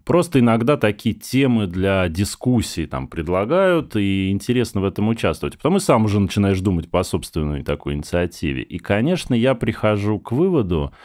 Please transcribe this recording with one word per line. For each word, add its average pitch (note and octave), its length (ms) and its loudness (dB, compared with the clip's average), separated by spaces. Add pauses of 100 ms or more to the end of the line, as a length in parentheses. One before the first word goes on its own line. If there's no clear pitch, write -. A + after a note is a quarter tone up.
Просто E3+ 340 2
иногда A#2 380 4
такие G#2+ 360 0
темы B2 540 0
для F#2 400 2
дискуссий G2 800 -2
там C2 200 -8
предлагают, B2 880 0
и G2 360 0
интересно A2 500 0
в F#2+ 40 2
этом G2+ 240 0
участвовать. F#2 480 -2
Потом F3+ 200 0
и - 20 0
сам A#2 260 2
уже G#2 140 2
начинаешь G2 420 2
думать F2+ 280 -2
по F2+ 140 0
собственной D2 580 -4
такой C#2+ 320 -6
инициативе. D2 680 -4
И, - 160 -10
конечно, B2 560 -2
я B2 180 2
прихожу G#2+ 640 -2
к - 140 -14
выводу, A2+ 600 0 (140)